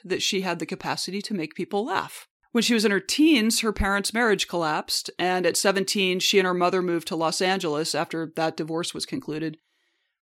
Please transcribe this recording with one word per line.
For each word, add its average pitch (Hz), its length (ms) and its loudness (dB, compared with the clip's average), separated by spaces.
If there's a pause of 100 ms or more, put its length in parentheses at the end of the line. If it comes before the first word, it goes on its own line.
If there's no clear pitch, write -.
that 180 180 -4
she 190 200 0
had 170 180 -4
the 160 60 -6
capacity 175 560 -6
to - 120 -8
make 170 220 -6
people 202 280 -4
laugh. - 420 -6 (260)
When 233 100 2
she 226 120 2
was 214 100 4
in 220 80 4
her 190 80 2
teens, 233 600 4
her 226 120 0
parents' 196 420 0
marriage 220 320 2
collapsed, 170 720 -2
and 180 260 0
at 170 120 2
seventeen, 190 640 2
she 202 180 4
and 185 80 6
her 180 80 2
mother 180 260 2
moved 170 280 0
to 165 80 -4
Los 160 260 0
Angeles 175 540 0
after 165 400 -4
that 160 200 0
divorce 165 380 -4
was 156 100 -8
concluded. 156 540 -6 (640)